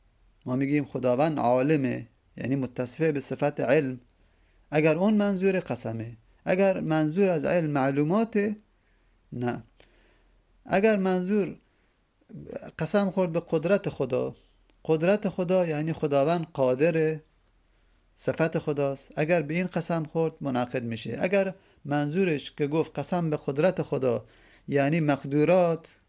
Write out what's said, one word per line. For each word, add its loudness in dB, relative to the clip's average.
ما -4
می‌گیم 0
خداوند 0
عالمه، 0
یعنی -4
متصف -6
به 2
صفت -2
علم. 2
اگر 4
اون 4
منظور 2
قسمه، -6
اگر 2
منظور 2
از 0
علم 2
معلوماته، 0
نه. -4
اگر 4
منظور 0
قسم 0
خورد 0
به -2
قدرت 0
خدا، -4
قدرت 0
خدا 0
یعنی -2
خداوند 0
قادره، 2
صفت -2
خداست. -4
اگر 2
به -6
این -2
قسم -4
خورد، -2
منعقد -2
می‌شه. -8
اگر 0
منظورش -2
که -2
گفت -2
قسم -2
به 0
قدرت 0
خدا، 0
یعنی 2
مقدورات 2